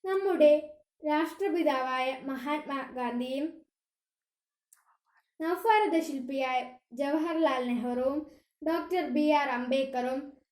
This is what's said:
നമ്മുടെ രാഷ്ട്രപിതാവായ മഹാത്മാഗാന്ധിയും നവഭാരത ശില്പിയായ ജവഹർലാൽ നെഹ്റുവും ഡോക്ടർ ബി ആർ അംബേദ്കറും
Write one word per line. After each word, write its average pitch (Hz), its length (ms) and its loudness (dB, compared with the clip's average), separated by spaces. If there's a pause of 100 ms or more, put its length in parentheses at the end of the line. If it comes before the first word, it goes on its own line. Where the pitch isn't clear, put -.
നമ്മുടെ 339 680 4 (340)
രാഷ്ട്രപിതാവായ 285 1160 0
മഹാത്മാഗാന്ധിയും 262 1400 -6 (1800)
നവഭാരത 359 580 2
ശില്പിയായ 262 760 -4 (180)
ജവഹർലാൽ 285 760 0
നെഹ്റുവും 247 640 -2 (360)
ഡോക്ടർ 330 420 0
ബി 302 200 2
ആർ 285 200 4
അംബേദ്കറും 254 840 -2 (180)